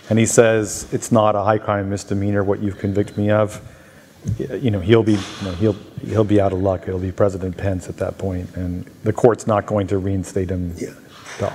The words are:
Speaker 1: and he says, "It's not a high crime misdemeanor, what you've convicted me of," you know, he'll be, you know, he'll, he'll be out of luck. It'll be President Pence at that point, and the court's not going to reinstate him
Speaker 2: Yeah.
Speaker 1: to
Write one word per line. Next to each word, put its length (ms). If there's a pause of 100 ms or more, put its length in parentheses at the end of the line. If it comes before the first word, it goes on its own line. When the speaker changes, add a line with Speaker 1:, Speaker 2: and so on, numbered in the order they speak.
Speaker 1:
and 100
he 60
says, 640
"It's 220
not 240
a 60
high 160
crime 320
misdemeanor, 520
what 180
you've 180
convicted 400
me 120
of," 300 (1000)
you 100
know, 100
he'll 220
be, 100
you 320
know, 80
he'll, 240 (280)
he'll 200
be 180
out 100
of 60
luck. 280
It'll 140
be 100
President 460
Pence 320
at 80
that 220
point, 360
and 300 (180)
the 120
court's 320
not 180
going 220
to 100
reinstate 540
him 260
Speaker 2:
Yeah. 140 (480)
Speaker 1:
to 160